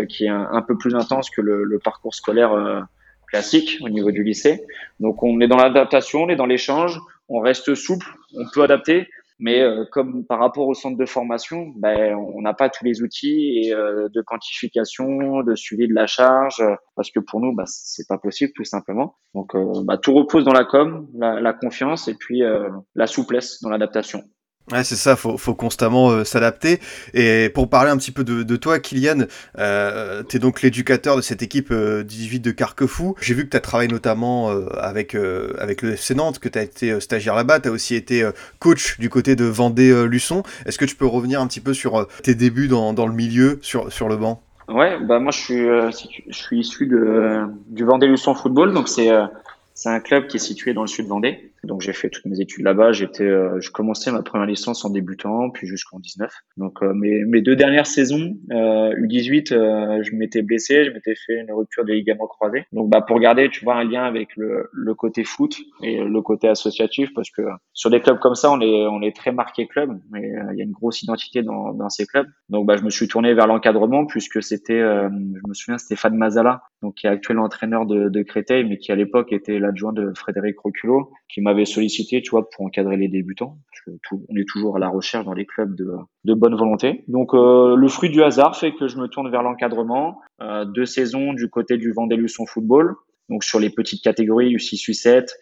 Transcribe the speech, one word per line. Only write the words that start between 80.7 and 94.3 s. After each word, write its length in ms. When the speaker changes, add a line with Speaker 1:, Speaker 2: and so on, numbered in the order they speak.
Speaker 1:
qui 80
m'avait 260
sollicité, 560
tu 100
vois, 180
pour 160
encadrer 320
les 100
débutants, 500
parce 160
que 60
tout, 220
on 60
est 120
toujours 300
à 20
la 100
recherche 360
dans 80
les 120
clubs 300
de, 160
de 80
bonne 220
volonté. 520
Donc, 260
euh, 420
le 120
fruit 220
du 140
hasard 340
fait 160
que 140
je 100
me 100
tourne 220
vers 140
l'encadrement, 760
euh, 240
deux 200
saisons 480
du 160
côté 280
du 140
Vendée 260
Luçon 280
Football, 500
donc 140
sur 160
les 100
petites 340
catégories 500